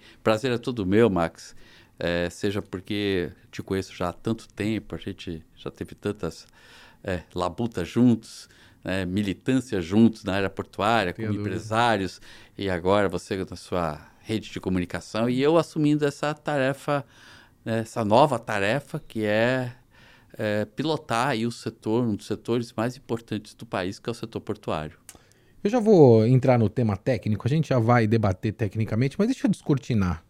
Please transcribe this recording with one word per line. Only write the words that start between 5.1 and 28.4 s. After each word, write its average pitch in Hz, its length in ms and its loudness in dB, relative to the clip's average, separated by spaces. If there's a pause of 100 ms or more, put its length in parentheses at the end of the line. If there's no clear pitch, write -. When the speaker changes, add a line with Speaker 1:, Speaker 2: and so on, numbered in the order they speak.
Speaker 1:
já - 160 -14
teve - 260 -12
tantas, - 520 -8 (560)
é, 90 200 -4 (120)
labutas 90 540 -4
juntos, 117 580 0 (340)
né, 92 240 -4
militância 101 760 -2
juntos 107 420 4
na 95 120 -4
área 98 140 -2
portuária, 101 640 -2
Speaker 2:
Tenho 113 160 -8
Speaker 1:
como 104 120 -4
Speaker 2:
dúvida. 101 160 -6
Speaker 1:
empresários, 107 680 0 (360)
e 98 120 -4
agora 95 400 2
você 92 400 -6
na 87 80 -14
sua 82 420 -4 (220)
rede - 280 -6
de - 120 -10
comunicação, 92 680 -4
e 127 120 -2
eu 156 160 4
assumindo 151 480 0
essa 147 280 -2
tarefa, 143 720 -2 (580)
né, 113 180 -2
essa 113 220 -4
nova 120 360 6
tarefa, 113 680 -2
que 110 160 -6
é, 120 480 0 (640)
é, 107 300 -2
pilotar 143 640 -2
aí 117 180 -2
o 117 60 -2
setor, 117 520 -2
um 110 120 -2
dos - 100 -10
setores 117 480 -4
mais 123 240 -4
importantes - 560 -8
do - 140 -18
país, 98 320 -6
que - 100 -10
é - 20 -2
o 110 40 -6
setor 110 260 -10
portuário. 82 560 -6 (640)
Speaker 2:
Eu 208 60 0
já 240 100 0
vou 147 460 8
entrar 127 320 4
no 113 100 4
tema 107 300 0
técnico, 107 480 -2
a 117 40 0
gente 151 200 0
já 135 80 2
vai 117 300 4
debater 107 440 0